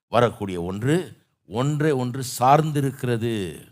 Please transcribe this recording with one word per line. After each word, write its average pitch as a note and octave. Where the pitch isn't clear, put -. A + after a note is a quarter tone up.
வரக்கூடிய G2+
ஒன்று, A#2
ஒன்றை C#3+
ஒன்று B2
சார்ந்திருக்கிறது. B2